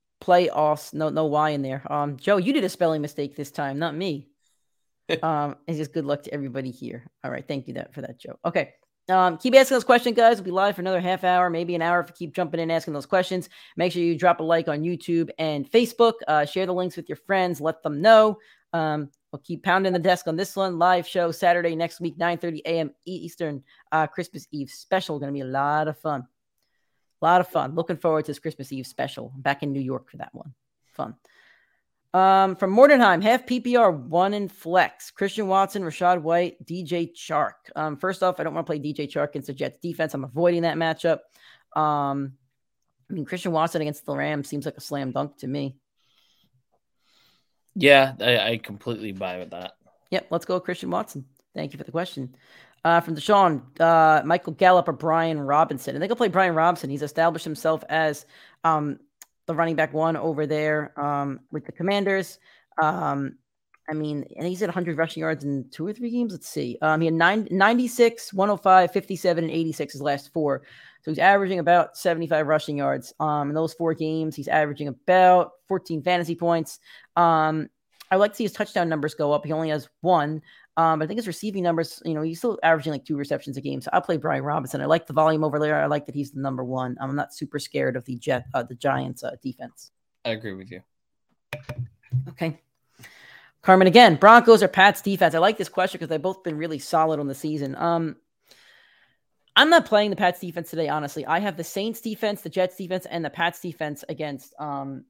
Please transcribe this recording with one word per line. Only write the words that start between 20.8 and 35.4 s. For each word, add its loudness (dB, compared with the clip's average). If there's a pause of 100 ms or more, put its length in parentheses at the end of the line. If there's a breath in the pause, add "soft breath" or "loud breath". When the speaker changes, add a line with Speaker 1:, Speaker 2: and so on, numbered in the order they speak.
Speaker 1:
show -2
Saturday 2
next -6
week, -6
nine 0
thirty -8
A -2
M -4 (140)
Eastern. -10 (300 soft breath)
Uh, 0
Christmas -12
Eve -10
special. -6
Gonna -8
be -6
a -10
lot -2
of -8
fun. -6 (960)
A 0
lot 6
of -8
fun. -4
Looking -4
forward 0
to -6
this -12
Christmas -12
Eve -10
special. -10
Back -4
in -4
New -4
York -8
for -20
that -16
one. -18 (400)
Fun. -10 (1000 soft breath)
Um, 4
from -2
Mordenheim, 6
half 2
P -2
P 0
R, 6
one -2
in -4
flex. 0
Christian -4